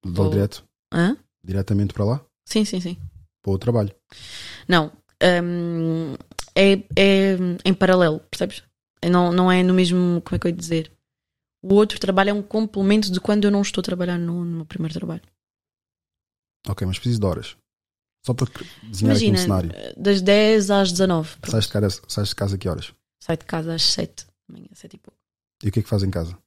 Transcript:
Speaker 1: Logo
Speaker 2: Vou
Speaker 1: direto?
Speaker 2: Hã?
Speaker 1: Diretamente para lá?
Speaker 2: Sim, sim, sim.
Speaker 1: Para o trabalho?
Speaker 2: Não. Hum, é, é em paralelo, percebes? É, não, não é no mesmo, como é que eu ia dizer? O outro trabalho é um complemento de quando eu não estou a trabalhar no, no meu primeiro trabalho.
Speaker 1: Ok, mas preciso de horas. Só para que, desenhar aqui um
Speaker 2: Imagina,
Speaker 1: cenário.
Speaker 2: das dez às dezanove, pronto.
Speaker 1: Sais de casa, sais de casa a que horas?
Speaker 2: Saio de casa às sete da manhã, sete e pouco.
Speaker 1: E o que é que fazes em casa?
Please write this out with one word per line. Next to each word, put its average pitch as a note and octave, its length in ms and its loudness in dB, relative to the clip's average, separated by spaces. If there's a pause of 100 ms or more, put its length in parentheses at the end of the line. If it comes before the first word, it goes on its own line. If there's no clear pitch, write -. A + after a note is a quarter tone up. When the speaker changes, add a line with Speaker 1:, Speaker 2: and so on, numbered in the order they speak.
Speaker 1:
Logo F2+ 180 -6
Speaker 2:
Vou - 60 2
Speaker 1:
direto? G2+ 380 -2 (260)
Speaker 2:
Hã? F#3 240 0 (260)
Speaker 1:
Diretamente G2 500 -2
para G2+ 120 -2
lá? C#3 200 -2 (200)
Speaker 2:
Sim, G#3+ 200 0
sim, F#3+ 140 -6
sim. F3 180 -8 (440)
Speaker 1:
Para G2 120 -4
o F#2+ 40 0
trabalho? A2 380 -2 (720)
Speaker 2:
Não. D#3+ 240 2 (500)
Hum, E3 720 -4 (400)
é, G3 200 6 (220)
é G3 400 4 (300)
em G3 80 4
paralelo, F3+ 460 4 (100)
percebes? - 320 -6 (400)
É, E3+ 80 0
não, F3 220 4
não F3+ 200 4
é F3+ 120 4
no F3+ 100 4
mesmo, F3+ 480 2
como - 140 -6
é F3 40 -2
que - 80 -2
eu F3 40 0
ia E3+ 40 -6
dizer? E3 360 -4 (760)
O F#3+ 100 2
outro G#3+ 240 2
trabalho G3 300 0
é G#3 40 0
um G#3 100 -4
complemento G#3 680 0
de F3+ 100 -2
quando G#3 240 0
eu G3+ 60 4
não G3+ 100 2
estou G3 200 -4
a - 40 -8
trabalhar F3 340 -4
no, F3 260 -4
no E3+ 120 -6
meu D#3+ 80 -10
primeiro D#3 280 -8
trabalho. E3 300 -10 (1400)
Speaker 1:
Ok, G2 180 -6
mas F#2 140 -4
preciso A#2+ 220 -2
de G2+ 40 0
horas. - 320 -6 (680)
Só B2 80 -2
para B2 140 -2
que, - 160 -14 (240)
desenhar G#2+ 280 0
aqui G#2+ 100 2
um G2+ 40 4
Speaker 2:
Imagina, G2 80 4
Speaker 1:
cenário. F2+ 340 0 (260)
Speaker 2:
das G3 240 2
dez G#3 480 4
às G3 220 4
dezanove, F3 460 0
pronto. - 140 -10
Speaker 1:
Sais A2 140 2
de - 60 -10
casa, G#2 360 0
sais G#2 220 -4
de - 60 -8
casa G2 200 -2
a - 40 -8
que F#2 100 -4
horas? - 240 -8 (280)
Speaker 2:
Saio E3 180 -4
de - 60 -20
casa E3 280 -6
às E3 100 -4
sete - 420 -4 (220)
da - 60 -20
manhã, - 200 -20
sete - 220 -20
e - 40 -20
pouco. - 180 -20 (460)
Speaker 1:
E G#2+ 60 -2
o - 20 -4
que A#2 80 0
é G#2 40 -2
que - 60 -10
fazes G2 180 0
em F#2+ 40 -2
casa? F2 360 -6